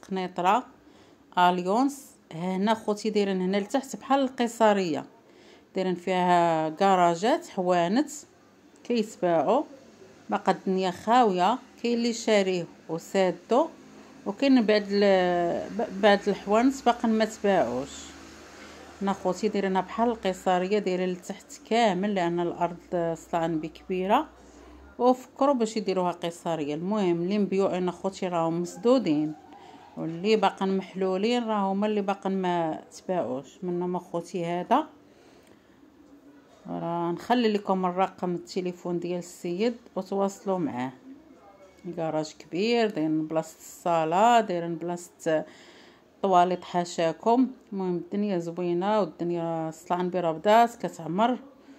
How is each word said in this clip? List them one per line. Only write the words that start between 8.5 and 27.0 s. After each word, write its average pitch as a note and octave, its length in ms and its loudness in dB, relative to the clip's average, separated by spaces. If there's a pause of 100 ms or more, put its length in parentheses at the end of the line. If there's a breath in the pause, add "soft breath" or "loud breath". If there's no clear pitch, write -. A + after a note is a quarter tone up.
كيتباعوا، G3+ 800 0 (680)
باقا G3 220 0
الدنيا F#3 380 -2
خاويه. G#3+ 680 2 (240)
كاين A#3 160 0
اللي A#3 140 0
شاريه F#3+ 540 0 (220)
وسادو، F#3+ 800 0 (580 loud breath)
وكاين B3 400 2
بعض G#3 220 4
ال-، F3+ 800 2 (100)
ب-، G3 240 -6
بعض G3+ 160 8 (100)
الحوانت A3+ 580 0
باقا A#3+ 220 2
ما A3 160 2
تباعوش. C#3+ 800 -2 (1000 loud breath)
هنا G3 100 0
خوتي F#3 360 -2
دايرينها F#3+ 320 0
بحال A3+ 280 -2
القيصريه، F#3 680 0
دايرين F#3 300 -2
لتحت - 560 -10
كامل، G#3 500 2
لان F3 260 0
الارض E3+ 760 -2
صلعن E3 440 -2
بي D#3+ 80 -8
كبيره، F#3+ 600 -2 (720 loud breath)
وفكروا B3+ 560 0
باش A3+ 220 -2
يديروها F#3 360 0
قيصريه. E3 600 -4
المهم F3 480 0